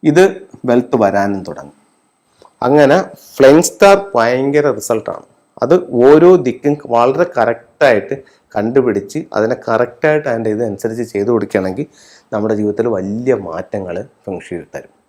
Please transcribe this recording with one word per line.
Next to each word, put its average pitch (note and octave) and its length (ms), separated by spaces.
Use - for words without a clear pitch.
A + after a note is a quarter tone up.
ഇത് E3+ 120
വെൽത്ത് B2 340
വരാനും G2+ 460
തുടങ്ങും. - 260
അങ്ങനെ D3 300
ഫ്ലൈയിങ് C#3 340
സ്റ്റാർ G3 280
ഭയങ്കര C3+ 520
റിസൾട്ടാണ്. - 480
അത് C3+ 120
ഓരോ D#3 260
ദിക്കും C#3+ 280
വളരെ C3 320
കറക്റ്റായിട്ട് A#2 800
കണ്ടുപിടിച്ച് A2+ 600
അതിനെ A2+ 200
കറക്റ്റായിട്ട് D3 680
അതിൻ്റെ A2+ 220
ഇതനുസരിച്ച് A2+ 580
ചെയ്തു G2+ 220
കൊടുക്കുകയാണെങ്കിൽ G#2 520
നമ്മുടെ G#2+ 280
ജീവിതത്തിൽ G#2+ 360
വലിയ A2 380
മാറ്റങ്ങൾ F2+ 480
ഫെങ് F#2 240
ഷുയി E2 160
തരും. - 180